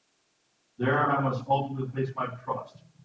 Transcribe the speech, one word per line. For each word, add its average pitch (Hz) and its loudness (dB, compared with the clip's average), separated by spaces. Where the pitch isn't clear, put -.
There 143 4
I 139 2
must 131 0
ultimately 135 0
place 131 -2
my - -4
trust. - -6